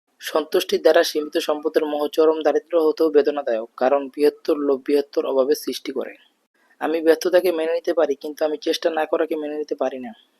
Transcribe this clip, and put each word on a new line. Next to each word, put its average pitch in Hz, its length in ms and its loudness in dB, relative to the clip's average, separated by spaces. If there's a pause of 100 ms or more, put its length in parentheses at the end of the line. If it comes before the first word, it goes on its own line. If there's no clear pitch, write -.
(200)
সন্তুষ্টির 170 640 -2
দ্বারা 165 220 6
সীমিত 151 340 -4
সম্পদের 156 480 -2
মোহ 147 220 -4
চরম 156 340 2
দারিদ্র্য 151 360 0
হতেও 156 320 2
বেদনাদায়ক, 143 680 0
কারণ 135 300 0
বৃহত্তর 147 500 0
লোভ 139 280 0
বৃহত্তর 143 400 0
অভাবের 135 300 2
সৃষ্টি - 360 -10
করে। 113 220 -8 (640)
আমি 156 220 -4
ব্যর্থতাকে 170 500 4
মেনে 160 220 -2
নিতে 170 200 -2
পারি, 147 220 2
কিন্তু 156 300 -6
আমি 151 120 -2
চেষ্টা 165 320 -2
না 160 160 -2
করাকে 160 300 -2
মেনে 151 220 -8
নিতে 151 180 -6
পারি 131 240 -4
না। 120 140 -14 (260)